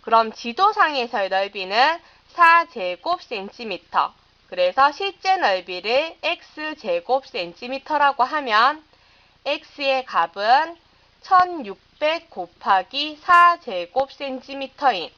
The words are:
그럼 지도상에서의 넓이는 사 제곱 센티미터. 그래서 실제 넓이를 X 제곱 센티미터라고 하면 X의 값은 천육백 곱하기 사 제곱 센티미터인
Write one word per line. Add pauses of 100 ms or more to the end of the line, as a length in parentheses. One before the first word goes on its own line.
그럼
지도상에서의
넓이는 (340)
사
제곱
센티미터. (340)
그래서
실제
넓이를
X
제곱
센티미터라고
하면 (600)
X의
값은 (440)
천육백
곱하기
사
제곱
센티미터인